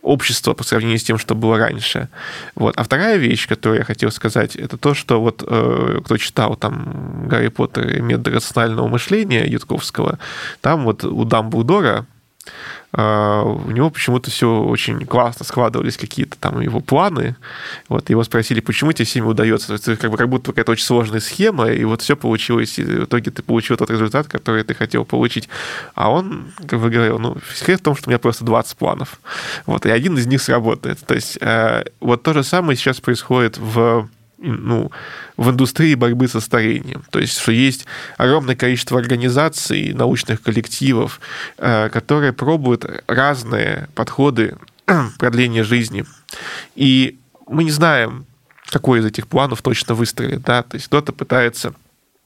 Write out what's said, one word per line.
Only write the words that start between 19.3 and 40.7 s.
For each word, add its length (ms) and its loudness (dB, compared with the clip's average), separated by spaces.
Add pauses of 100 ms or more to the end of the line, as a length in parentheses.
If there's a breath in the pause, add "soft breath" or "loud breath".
То 60 -4
есть, 280 -2
как 100 0
бы, 60 -2
как 120 2
будто 220 -2
какая-то 220 2
очень 120 0
сложная 340 2
схема, 520 0
и 140 0
вот 180 0
все 120 2
получилось, 640 0
и 60 -4
в 220 -2
итоге 260 -2
ты 100 -10
получил 360 0
тот 120 -2
результат, 380 0
который 360 -2
ты 120 -6
хотел 300 -2
получить. 440 -2 (460 loud breath)
А 160 2
он, 400 -2 (160)
как 120 -2
бы, 120 2
говорил: 260 2
«Ну, 200 -4 (180)
секрет 240 0
в 40 -12
том, 120 2
что 140 -8
у 20 2
меня 80 2
просто 260 -2
двадцать 320 0
планов. 420 -4 (460 loud breath)
Вот, 220 -2
и 20 4
один 280 2
из 100 0
них 140 2
сработает». 580 0
То 160 -2
есть, 260 -6
э, 440 0 (140)
вот 220 2
то 120 0
же 100 2
самое 340 0
сейчас 240 -2
происходит 560 2
в, 500 2 (360)
ну, 480 -2 (460 loud breath)
в 120 4
индустрии 460 4
борьбы 320 2
со 120 -2
старением. 720 -2
То 100 0
есть, 200 -2
что 120 2
есть 340 2 (320 loud breath)
огромное 380 4
количество 440 0
организаций, 920 0
научных 480 0
коллективов, 800 0 (380 loud breath)